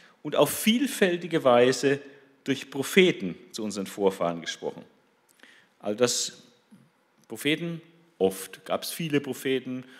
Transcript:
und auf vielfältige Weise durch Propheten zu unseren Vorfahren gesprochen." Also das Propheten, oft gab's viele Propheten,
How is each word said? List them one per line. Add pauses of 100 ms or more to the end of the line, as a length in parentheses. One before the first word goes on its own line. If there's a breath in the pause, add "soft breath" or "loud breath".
(240 soft breath)
und
auf
vielfältige
Weise (460 loud breath)
durch
Propheten (160)
zu
unseren
Vorfahren
gesprochen." (960 soft breath)
Also
das (840)
Propheten, (360)
oft
gab's
viele
Propheten, (140 loud breath)